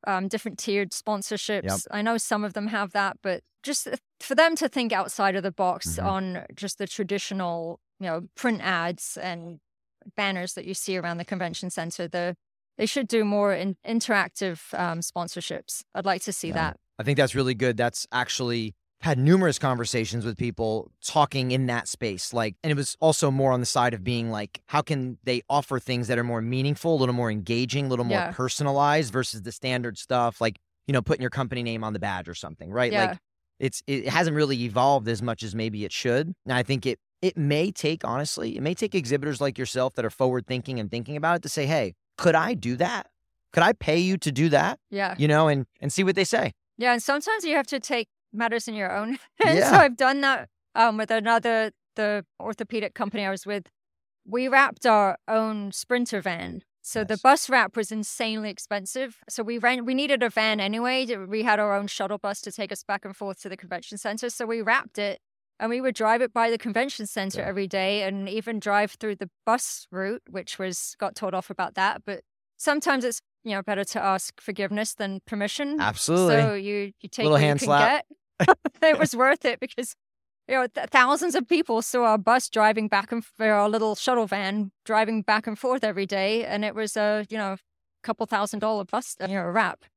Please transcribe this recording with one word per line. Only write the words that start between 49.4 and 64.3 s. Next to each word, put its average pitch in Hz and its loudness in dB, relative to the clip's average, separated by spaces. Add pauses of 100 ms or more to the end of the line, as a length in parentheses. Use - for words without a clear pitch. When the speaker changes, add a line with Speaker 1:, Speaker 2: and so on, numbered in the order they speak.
Speaker 2:
Yeah. - 6
Speaker 1:
So 392 10
I've 285 8
done 269 2
that, 269 0 (260)
um, 226 4
with 220 -2
another, 226 2 (240)
the 208 0 (160)
orthopedic 214 -6
company 202 -4
I 190 0
was 196 -6
with. 202 -6 (580)
We 247 -2
wrapped 269 4
our 208 6 (100)
own 214 -2
Sprinter 240 -2
van. 170 -6 (200)
So 220 -4
the 220 -2
Speaker 2:
Nice. 202 -6
Speaker 1:
bus 262 4
wrap 240 2
was 220 -4
insanely 220 -4
expensive. 208 -8 (100)
So - -6
we 233 -4
ran, 240 2
we 254 -2
needed 269 2
a 233 2
van 214 2
anyway. 240 0 (100)
We 196 -4
had 214 4
our 208 2
own 202 0
shuttle 202 -4
bus 202 -6
to 208 -10
take 196 -8
us 196 -10
back 202 -6
and 196 -12
forth 196 -10
to 202 -10
the 196 -10
convention 185 -12
center. 226 -6